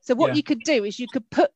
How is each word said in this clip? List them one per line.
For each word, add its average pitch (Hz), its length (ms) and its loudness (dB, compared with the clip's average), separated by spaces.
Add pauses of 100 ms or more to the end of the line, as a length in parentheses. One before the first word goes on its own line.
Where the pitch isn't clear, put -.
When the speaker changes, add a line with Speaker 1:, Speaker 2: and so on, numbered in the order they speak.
Speaker 1:
So - 140 -2
what 311 160 2
Speaker 2:
Yeah. - 60 -2
Speaker 1:
you 294 60 -2
could 240 200 -4
do 262 220 2
is 202 140 -6
you 247 100 -8
could 254 200 -6
put - 280 2